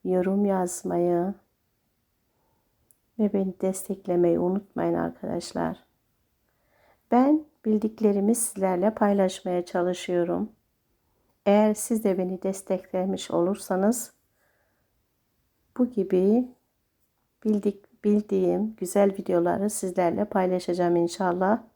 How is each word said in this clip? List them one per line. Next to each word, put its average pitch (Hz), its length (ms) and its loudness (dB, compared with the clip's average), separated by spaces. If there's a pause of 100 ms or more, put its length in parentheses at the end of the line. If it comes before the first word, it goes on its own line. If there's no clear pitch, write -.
yorum 185 400 2
yazmayı 180 880 0 (1800)
ve 208 140 0
beni 190 280 -2
desteklemeyi 175 760 0
unutmayın 175 560 -2
arkadaşlar. 170 840 -6 (1300)
Ben 285 340 4 (200)
bildiklerimi 214 720 0
sizlerle 190 600 -2
paylaşmaya 185 680 0
çalışıyorum. 180 880 -2 (920)
Eğer 214 280 4
siz 220 300 -4
de 190 140 2
beni 185 240 -4
desteklemiş 185 880 -4
olursanız 190 840 0 (1600)
bu 247 120 0
gibi 196 580 2 (960)
bildik-, 208 600 -2
bildiğim 208 720 0
güzel 202 360 2
videoları 180 580 0
sizlerle 185 540 -2
paylaşacağım 180 720 0
inşallah. 180 680 0 (140)